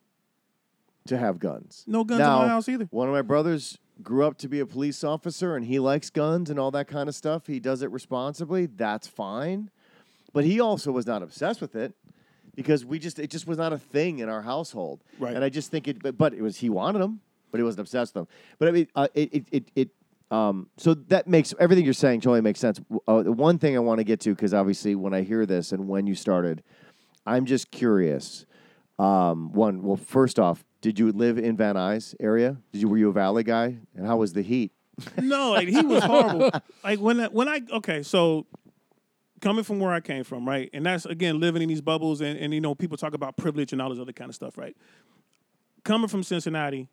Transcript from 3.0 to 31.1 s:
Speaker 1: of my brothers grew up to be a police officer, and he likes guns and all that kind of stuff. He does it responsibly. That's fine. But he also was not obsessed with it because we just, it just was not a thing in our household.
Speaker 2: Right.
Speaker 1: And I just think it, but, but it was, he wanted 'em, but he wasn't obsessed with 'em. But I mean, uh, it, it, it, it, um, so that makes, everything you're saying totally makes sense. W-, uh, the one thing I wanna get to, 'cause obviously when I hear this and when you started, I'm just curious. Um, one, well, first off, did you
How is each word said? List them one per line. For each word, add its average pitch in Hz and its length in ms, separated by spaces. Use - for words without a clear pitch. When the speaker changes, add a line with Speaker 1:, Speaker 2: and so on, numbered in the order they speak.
Speaker 1:
of 139 60
my 139 80
brothers 147 560
grew 123 240
up 151 120
to 139 100
be 143 120
a 131 60
police 135 360
officer, 160 540
and 120 80
he 127 140
likes 135 320
guns 160 400
and 143 80
all 135 140
that 143 160
kind 143 200
of 143 60
stuff. 156 320
He 143 120
does 131 240
it 117 80
responsibly. 147 760
That's 107 400
fine. 147 640
But 143 100
he 196 160
also 196 320
was 123 140
not 107 160
obsessed 160 400
with - 140
it 120 180
because 135 300
we 139 140
just, 160 200
it 151 120
just 160 160
was 165 100
not 165 160
a 147 60
thing 151 400
in 113 100
our 110 140
household. 113 600
Speaker 2:
Right. 123 160
Speaker 1:
And 127 80
I 139 60
just 143 220
think 143 180
it, 143 140
but, 131 160
but 151 160
it - 80
was, 214 160
he 120 100
wanted 120 320
'em, 208 200
but 113 80
he 117 60
wasn't 107 160
obsessed 120 340
with 95 80
'em. 82 60
But 160 100
I - 40
mean, 170 220
uh, 139 200
it, 147 180
it, 147 200
it, 131 220
it, 131 140
um, 104 460
so 165 160
that 165 340
makes, 170 320
everything 175 280
you're 131 80
saying 123 260
totally 120 220
makes 107 180
sense. 110 200
W-, 107 280
uh, 110 140
the 92 100
one 151 260
thing 143 180
I - 20
wanna 113 260
get 107 180
to, 104 120
'cause 95 180
obviously 98 420
when 95 200
I 95 80
hear 107 240
this 90 260
and 98 160
when 98 180
you 98 80
started, 87 480
I'm 127 220
just 127 240
curious. 92 760
Um, 87 540
one, 101 320
well, 98 120
first 131 420
off, 87 260
did 107 160
you 110 140